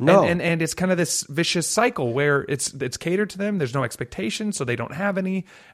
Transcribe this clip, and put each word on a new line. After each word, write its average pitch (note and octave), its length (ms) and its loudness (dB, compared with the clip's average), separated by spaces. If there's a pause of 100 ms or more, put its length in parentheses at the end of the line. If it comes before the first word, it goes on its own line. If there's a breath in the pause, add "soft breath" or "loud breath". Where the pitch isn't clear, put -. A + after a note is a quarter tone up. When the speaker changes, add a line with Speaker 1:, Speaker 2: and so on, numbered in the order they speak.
Speaker 1:
No. F3 220 8
Speaker 2:
And, E3+ 80 4
and, F3 120 0
and E3+ 200 0
it's D#3+ 120 -2
kind F#3 180 0
of E3+ 60 2
this - 300 -2
vicious D#3+ 400 -2
cycle G#3+ 440 0
where C#3+ 360 2
it's, C3+ 260 -4
it's B2+ 220 -6
catered F#3+ 340 -2
to F#3 80 -12
them. G3+ 200 -2
There's B2+ 160 -2
no C#3 100 0
expectation, G#3 680 -6
so - 120 -6
they A#2+ 120 -2
don't A#2 180 -8
have F#3+ 240 -2
any. F#3 260 -2 (300 loud breath)